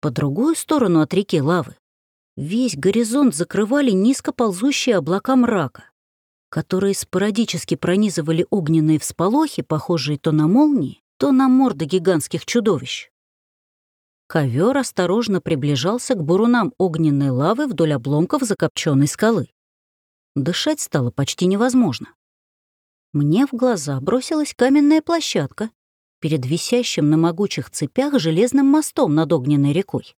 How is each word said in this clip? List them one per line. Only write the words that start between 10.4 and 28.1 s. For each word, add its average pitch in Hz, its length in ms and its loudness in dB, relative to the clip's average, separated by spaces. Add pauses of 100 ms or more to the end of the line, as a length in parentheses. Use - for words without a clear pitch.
молнии, 240 540 2 (160)
то 285 140 0
на 262 160 4
морды 254 380 2
гигантских 170 600 0
чудовищ. 202 640 -2 (1160)
Ковер 156 480 0
осторожно 202 640 0
приближался 156 760 -2
к 180 80 -6
бурунам 208 560 2
огненной 156 500 0
лавы 180 380 0
вдоль 165 260 0
обломков 147 480 -2
закопченной 160 640 0
скалы. 214 420 -2 (840)
Дышать 180 440 -2
стало 120 320 -2
почти - 340 -2
невозможно. 208 680 0 (1000)
Мне 151 320 2
в 277 60 -8
глаза 190 500 -2
бросилась 262 540 -2
каменная 294 480 4
площадка 220 680 -4 (500)
перед 151 240 -2
висящим 165 680 -2
на 156 60 4
могучих 165 520 -2
цепях 269 500 -2